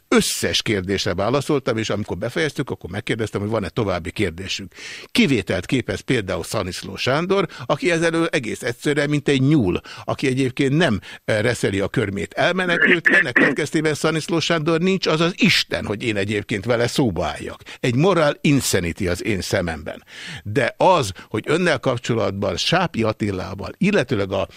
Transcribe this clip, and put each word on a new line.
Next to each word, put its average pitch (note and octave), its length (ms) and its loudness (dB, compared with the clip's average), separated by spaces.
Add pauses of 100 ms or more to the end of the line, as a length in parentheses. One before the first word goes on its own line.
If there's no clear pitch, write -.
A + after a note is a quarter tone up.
összes - 540 0
kérdésre F#2+ 520 0
válaszoltam, B2+ 640 0
és A2 140 -2
amikor G#2 280 -4
befejeztük, C#3 520 -4
akkor F2 200 -10
megkérdeztem, G#2 500 -4
hogy G#2 100 -4
van-e G#2 180 -2
további F2+ 420 -2
kérdésük. F#2+ 640 -4 (340)
Kivételt C3 600 2
képez G#2+ 340 -2
például F#2 420 -2
Szaniszló F#2 540 -6
Sándor, F3+ 520 0 (180)
aki D3+ 240 0
ezelől E3 360 2
egész A#2 360 -4
egyszerűen, C#3+ 460 0
mint D3 200 0
egy C3+ 140 4
nyúl, B2+ 380 4 (240)
aki - 220 -2
egyébként C3 500 0
nem, C#3 240 2 (240)
eh, G#2+ 160 0
reszeli G#2+ 400 0
a F#2+ 80 0
körmét. G2+ 440 -2
Elmenekült, F3 760 2
ennek F3+ 240 2
következtében D3+ 640 2
Szaniszló D#3+ 460 0
Sándor D#3+ 400 0
nincs, F#3+ 260 0
az E3 140 2
az F#3 160 2
Isten, - 500 2
hogy G#2+ 160 -4
én A2 140 0
egyébként G2+ 480 -2
vele A#2 220 2
szóba E2+ 400 0
álljak. - 340 -8 (200)
Egy B2+ 140 0
moral D#3+ 460 4
insanity G2+ 640 2
az F2 180 -2
én G2+ 160 0
szememben. E2 640 -4 (400)
De A2+ 320 0
az, D3 360 4 (160)
hogy A2 180 -4
önnel D#3+ 320 2
kapcsolatban G2+ 760 0
Sápi E3 460 0
Attilával, G2 760 -2
illetőleg B2+ 540 2
a F#2+ 240 0